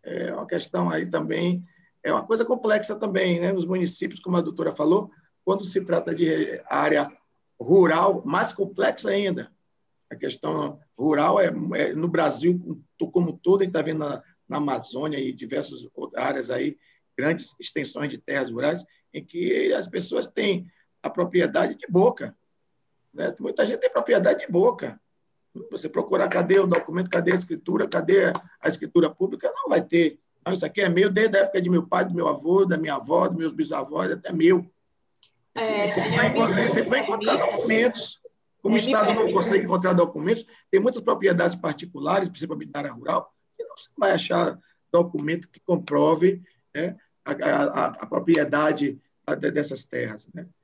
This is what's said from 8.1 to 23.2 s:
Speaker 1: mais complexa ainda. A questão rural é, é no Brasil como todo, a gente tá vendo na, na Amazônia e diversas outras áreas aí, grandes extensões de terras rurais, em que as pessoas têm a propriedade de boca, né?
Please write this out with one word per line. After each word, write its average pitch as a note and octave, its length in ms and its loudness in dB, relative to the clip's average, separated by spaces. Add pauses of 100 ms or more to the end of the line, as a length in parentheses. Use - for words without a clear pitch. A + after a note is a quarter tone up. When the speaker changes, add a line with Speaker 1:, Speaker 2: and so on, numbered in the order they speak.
Speaker 1:
mais F3+ 300 -2
complexa G3+ 560 -2
ainda. G3 420 -2 (580)
A - 60 -14
questão D3+ 640 -6 (180)
rural D3+ 400 2
é, F3+ 140 2 (220)
é - 180 0
no D#3+ 160 -2
Brasil E3 500 2 (540)
como F3 240 0
todo, G3 240 4
a F#3+ 40 4
gente F3+ 100 -4
tá D#3 80 0
vendo D#3 160 -4
na, D3 240 -6 (260)
na C3 80 -6
Amazônia C#3 600 -4
e C3 120 -4
diversas B2+ 640 -8
outras - 200 -12
áreas C3 360 -4
aí, C3 280 -4 (380)
grandes D#3+ 440 -4
extensões D3 500 -8
de - 60 -10
terras C3+ 340 -6
rurais, D3 320 -2 (300)
em D3+ 100 -12
que - 520 0
as F#3 120 -2
pessoas - 400 -6
têm F#3+ 400 -2 (360)
a - 80 -6
propriedade F3 640 0
de - 120 -14
boca, G3 480 2 (760)
né? - 260 -4